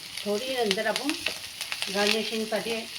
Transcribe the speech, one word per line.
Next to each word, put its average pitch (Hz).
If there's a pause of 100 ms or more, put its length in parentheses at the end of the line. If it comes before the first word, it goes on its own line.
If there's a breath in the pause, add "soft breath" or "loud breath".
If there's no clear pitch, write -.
(240)
थोडी, 214
नंतर 220
आपण 240 (840)
गार्निशिंगसाठी 220 (220)